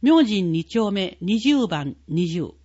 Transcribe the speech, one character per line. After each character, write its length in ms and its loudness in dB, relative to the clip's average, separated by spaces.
明 240 6
神 280 0
二 120 -2
丁 260 -2
目 300 -4
二 180 0
十 280 2
番 300 -6
二 200 -2
十。 280 -6